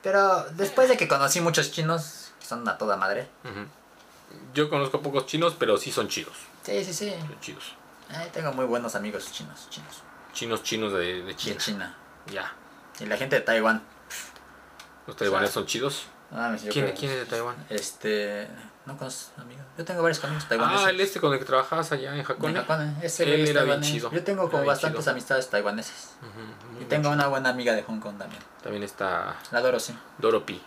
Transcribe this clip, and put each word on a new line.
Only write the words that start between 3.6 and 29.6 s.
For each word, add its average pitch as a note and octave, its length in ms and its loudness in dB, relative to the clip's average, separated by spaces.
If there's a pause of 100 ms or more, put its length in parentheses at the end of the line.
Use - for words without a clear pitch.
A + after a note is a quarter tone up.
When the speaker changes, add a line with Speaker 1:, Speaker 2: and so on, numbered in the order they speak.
Speaker 2:
Yo D3+ 160 2
conozco C#3+ 320 0
pocos C#3 240 0
chinos, E3 320 2
pero A2 180 4
sí - 140 -4
son A2+ 180 0
chidos. - 260 -6 (300)
Speaker 1:
Sí, G3+ 200 -2
sí, F3+ 100 -8
sí. G#3 240 -4
Speaker 2:
Son D3 220 -10
chidos. - 340 -14 (340)
Speaker 1:
Ay, E3 240 -10
tengo D#3 200 -2
muy C3 120 0
buenos A#2+ 300 -2
amigos G#2 380 -6
chinos, - 380 -14
chinos. - 320 -16 (300)
Speaker 2:
Chinos, A2+ 300 -2
chinos A2 300 -2
de, F2+ 300 0
de F#2 140 -10
China. G#2+ 180 -4
Speaker 1:
De - 60 -8
China. F#2+ 360 -6 (360)
Speaker 2:
Ya. F#2 200 -6 (480)
Speaker 1:
Y G#2+ 60 -8
la G#2 100 0
gente C3+ 200 0
de A#2+ 60 4
Taiwán. A2 400 4 (1200)
Speaker 2:
¿Los G#2+ 100 -14
taiwaneses G2 340 2
Speaker 1:
O - 20 -6
sea, G#2+ 100 -2
Speaker 2:
son - 40 -4
chidos? C#3 380 -2 (280)
Speaker 1:
ah, A#2 300 -2
yo G#2+ 80 -6
Speaker 2:
¿Quién, C3+ 160 2
Speaker 1:
creo. C3 100 -2
Speaker 2:
quién C#3+ 160 -4
es C3 60 -2
de A#2+ 80 -6
Taiwán? A#2+ 300 -4 (140)
Speaker 1:
Este, G#2 760 -4 (400)
no C#3 100 -10
conozco, - 440 -12
amigo. B2 220 -16 (140)
Yo E3 80 -10
tengo F3 180 -2
varios D#3+ 200 2
amigos D3+ 240 -4
taiwaneses. E3 400 4
Speaker 2:
Ah, F#3 40 6
el F#3 100 0
este G3 200 2
con D3 120 6
el C3 80 2
que - 40 -6
trabajabas C#3+ 460 2
allá C#3 240 -2
en D3 60 -2
Hakone. C3+ 320 -2
Speaker 1:
En - 60 0
Hakone, D3+ 440 0
ese E3 220 0
Speaker 2:
Él C#3+ 60 4
Speaker 1:
güey D3+ 120 6
es D3 80 6
Speaker 2:
era C#3+ 140 6
bien C#3+ 160 4
Speaker 1:
taiwanés. D3 100 0
Speaker 2:
chido. A#2 220 -2
Speaker 1:
Yo E3+ 100 0
tengo G3 200 0
Speaker 2:
Era E3 80 2
Speaker 1:
como C#3+ 120 2
Speaker 2:
bien C#3 120 4
Speaker 1:
bastantes D#3 260 0
Speaker 2:
chido. D3 120 2
Speaker 1:
amistades B2+ 380 0
taiwaneses. G#2 600 -2 (100)
Speaker 2:
Ujú, A2 540 -16
muy B2 80 -12
Speaker 1:
Y - 20 -10
tengo D3 200 0
Speaker 2:
chido. D3 100 4
Speaker 1:
una C#3+ 120 6
buena C3+ 220 2
amiga B2 260 2
de G#2 80 0
Hong A2 160 -8
Kong G#2 200 -10
también. - 240 -12 (200)
Speaker 2:
También G#2 220 -6
está F#2+ 520 -4 (140)
Speaker 1:
La A#2+ 80 2
adoro, B2 220 4